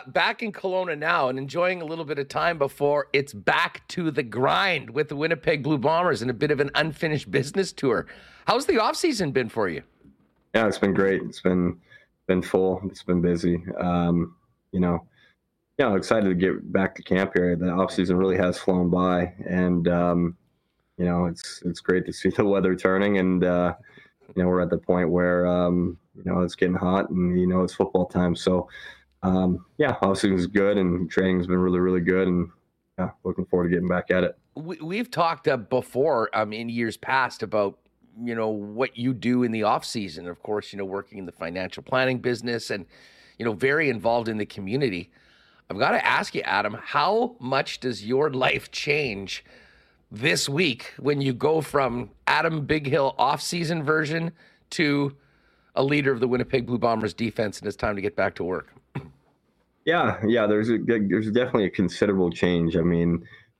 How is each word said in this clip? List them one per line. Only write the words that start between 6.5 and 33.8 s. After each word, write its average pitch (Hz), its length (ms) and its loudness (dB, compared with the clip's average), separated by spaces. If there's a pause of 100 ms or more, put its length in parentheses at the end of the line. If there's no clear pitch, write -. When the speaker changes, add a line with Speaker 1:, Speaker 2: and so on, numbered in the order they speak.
Speaker 1:
of 139 100 2
an 139 120 0
unfinished 151 560 -2
business 143 440 -2
tour. 107 340 0 (400)
How's 247 180 2
the 254 160 4
off 254 140 0
season 202 360 0
been 127 180 0
for 104 180 -2
you? 78 160 -6 (720)
Speaker 2:
Yeah, 110 120 4
it's 95 120 0
been 98 140 4
great. 98 300 4
It's - 180 -12
been, 90 360 2 (500)
been 92 140 4
full. 92 440 2
It's - 180 -10
been 90 180 2
busy. 87 400 2 (160)
Um, 87 600 0 (340)
you 92 80 -2
know, 87 260 0 (720)
yeah, 131 80 4
I'm 101 100 2
excited 101 320 2
to 90 60 2
get 87 360 0
back 95 240 0
to - 80 -18
camp 95 320 2
here. 90 220 2
The 90 140 0
off 92 200 0
season 90 240 2
really 92 220 4
has 90 200 2
flown 90 320 2
by, 90 440 2 (120)
and, 90 440 0
um, 87 480 2 (600)
you 90 60 -2
know, 87 220 0
it's, - 400 -10
it's 87 160 -6
great 90 240 0
to 87 80 -8
see - 160 0
<laughs> - 80 -2
the 110 80 4
weather 95 280 2
turning, 95 440 2
and, 92 260 2
uh, 87 300 2 (600)
you 92 80 0
know, 90 60 2
we're 90 120 2
at 87 80 0
the 85 80 0
point 90 320 0
where, 87 380 2
um, 87 500 2 (180)
you - 80 -20
know, 90 180 0
it's 87 120 -2
getting 90 220 0
hot, 92 340 0
and, 90 300 2
you 90 80 4
know, 92 160 2
it's 87 100 -4
football 90 320 0
time. 90 300 0
So, 90 340 0 (540)
um, 92 420 2 (140)
yeah, 135 240 2
off 98 160 2
season's 95 260 2
good, 101 320 2
and 90 320 0
training's 92 380 0
been 90 100 0
really, 90 220 2
really 92 200 2
good, 92 280 2
and, 87 200 0 (520)
yeah, 90 100 -2 (140)
looking 90 220 -4
forward 90 180 0
to 87 80 0
getting 90 160 0